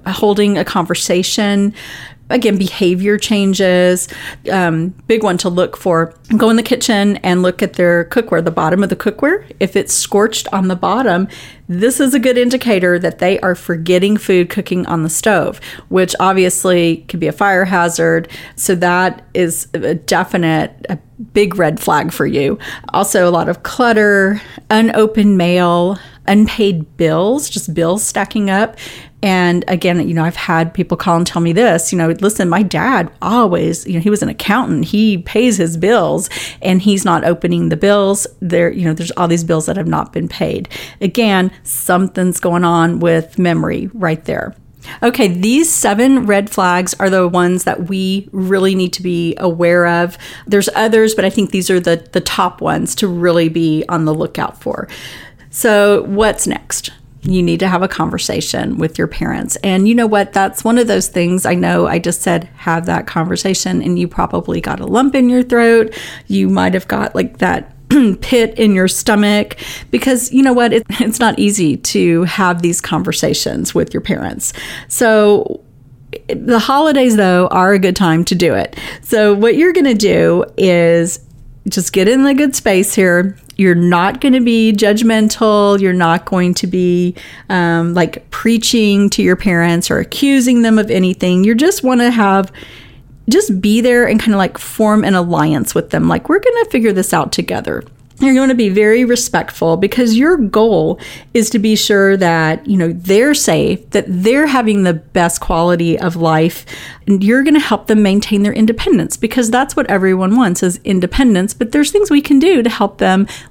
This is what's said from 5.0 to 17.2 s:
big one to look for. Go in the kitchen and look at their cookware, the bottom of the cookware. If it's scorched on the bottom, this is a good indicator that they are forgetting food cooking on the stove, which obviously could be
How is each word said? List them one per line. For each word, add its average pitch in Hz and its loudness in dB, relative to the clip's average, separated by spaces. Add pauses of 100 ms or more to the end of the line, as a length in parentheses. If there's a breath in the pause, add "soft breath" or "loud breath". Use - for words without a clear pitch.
big 220 2
one 185 0
to 190 -4
look 175 -2
for. 165 -2 (220)
Go 220 2
in 226 4
the 233 2
kitchen 208 0
and 180 0
look 180 0
at 185 -2
their 175 2
cookware, 175 -2
the 165 -2
bottom 165 0
of 190 0
the 196 -4
cookware. 285 -2 (160)
If - -2
it's - -2
scorched - -2
on 190 -2
the 185 -4
bottom, 185 0 (400 loud breath)
this 208 0
is 269 2
a 285 2
good 247 0
indicator 233 0
that 170 -4
they 185 0
are 185 0
forgetting 180 0
food 180 0
cooking 180 -4
on 160 -2
the 160 -2
stove, - -2 (300 loud breath)
which 185 0
obviously 180 0
could 175 -6
be 156 -2